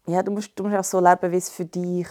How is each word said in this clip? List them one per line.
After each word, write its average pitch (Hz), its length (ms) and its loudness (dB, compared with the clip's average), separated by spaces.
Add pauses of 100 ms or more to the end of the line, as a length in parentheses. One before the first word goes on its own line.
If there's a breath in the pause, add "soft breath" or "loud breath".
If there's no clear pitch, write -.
Ja, 180 160 0
du 202 80 -4
musst, 208 240 -6
du 190 80 -8
musst 208 120 -2
auch 190 80 0
so 185 160 0
leben, 180 320 4
wie 185 60 2
es 180 120 -4
für 180 160 -8
dich 180 460 -4